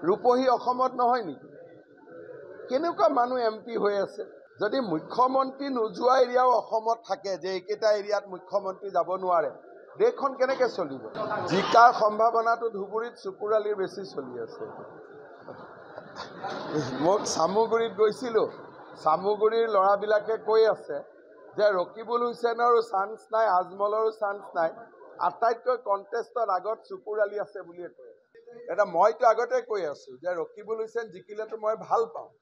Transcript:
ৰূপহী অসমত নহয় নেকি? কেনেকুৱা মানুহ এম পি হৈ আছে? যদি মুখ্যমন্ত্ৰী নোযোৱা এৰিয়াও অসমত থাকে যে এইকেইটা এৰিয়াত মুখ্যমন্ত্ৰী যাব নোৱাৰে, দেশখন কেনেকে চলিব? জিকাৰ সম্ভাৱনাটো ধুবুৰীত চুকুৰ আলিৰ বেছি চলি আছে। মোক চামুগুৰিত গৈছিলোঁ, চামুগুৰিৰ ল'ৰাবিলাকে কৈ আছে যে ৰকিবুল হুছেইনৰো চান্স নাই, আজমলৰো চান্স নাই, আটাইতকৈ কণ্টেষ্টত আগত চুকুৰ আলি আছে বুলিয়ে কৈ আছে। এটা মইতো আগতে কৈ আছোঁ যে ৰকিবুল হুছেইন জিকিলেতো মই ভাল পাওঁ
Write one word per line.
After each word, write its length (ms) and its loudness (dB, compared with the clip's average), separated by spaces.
ৰূপহী 440 4
অসমত 460 0
নহয় 280 2
নেকি? 260 -12
কেনেকুৱা 400 2
মানুহ 300 2
এম 240 0
পি 140 -10
হৈ 200 0
আছে? 260 -4
যদি 200 0
মুখ্যমন্ত্ৰী 880 0
নোযোৱা 500 2
এৰিয়াও 320 4
অসমত 480 0
থাকে 280 -4
যে 160 -8
এইকেইটা 400 -2
এৰিয়াত 360 -2
মুখ্যমন্ত্ৰী 600 -6
যাব 260 2
নোৱাৰে, 340 2
দেশখন 360 2
কেনেকে 340 2
চলিব? 340 -6
জিকাৰ 440 8
সম্ভাৱনাটো 760 2
ধুবুৰীত 540 -6
চুকুৰ 320 -8
আলিৰ 200 2
বেছি 300 -4
চলি 340 -10
আছে। 260 -10
মোক 200 2
চামুগুৰিত 640 0
গৈছিলোঁ, 520 0
চামুগুৰিৰ 680 2
ল'ৰাবিলাকে 680 2
কৈ 200 4
আছে 320 -2
যে 160 4
ৰকিবুল 500 -2
হুছেইনৰো 600 2
চান্স 360 -4
নাই, 140 2
আজমলৰো 640 0
চান্স 320 -6
নাই, 160 0
আটাইতকৈ 580 0
কণ্টেষ্টত 720 -2
আগত 280 0
চুকুৰ 320 -8
আলি 180 0
আছে 240 -8
বুলিয়ে 260 -14
কৈ 200 -20
আছে। 280 -20
এটা 120 4
মইতো 420 4
আগতে 360 2
কৈ 240 -4
আছোঁ 300 -10
যে 180 -6
ৰকিবুল 460 -6
হুছেইন 300 -6
জিকিলেতো 460 -12
মই 200 -2
ভাল 300 0
পাওঁ 240 -14